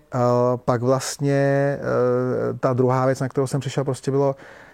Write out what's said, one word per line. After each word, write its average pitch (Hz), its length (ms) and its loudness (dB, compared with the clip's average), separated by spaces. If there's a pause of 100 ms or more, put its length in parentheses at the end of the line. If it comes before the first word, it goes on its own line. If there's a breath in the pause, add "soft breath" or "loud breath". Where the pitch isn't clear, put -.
(640)
pak 123 160 0
vlastně, 131 520 0
eh, 139 460 0 (800)
ta 135 140 0
druhá 127 320 2
věc, 135 140 0
na 131 100 -4
kterou 135 180 -2
jsem 143 120 -4
přišel, 135 240 -4
prostě 135 280 -4
bylo, 139 240 0 (380 loud breath)